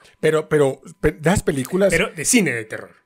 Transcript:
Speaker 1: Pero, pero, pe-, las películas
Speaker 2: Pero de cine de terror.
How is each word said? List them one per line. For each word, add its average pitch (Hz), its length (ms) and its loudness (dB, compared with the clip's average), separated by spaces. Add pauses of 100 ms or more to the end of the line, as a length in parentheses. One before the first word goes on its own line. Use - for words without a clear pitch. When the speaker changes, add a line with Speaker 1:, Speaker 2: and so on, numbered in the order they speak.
(200)
Speaker 1:
Pero, 156 300 0
pero, 143 320 2 (200)
pe-, 156 220 0
las 185 200 2
películas 185 480 0
Speaker 2:
Pero 165 200 0
de 151 140 -10
cine 185 260 2
de 113 140 -6
terror. 98 260 -14 (140)